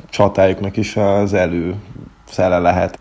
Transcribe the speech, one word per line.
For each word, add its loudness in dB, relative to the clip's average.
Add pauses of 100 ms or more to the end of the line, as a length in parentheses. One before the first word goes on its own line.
csatájuknak 2
is -4
az 2
elő -2 (540)
szele 0
lehet. 0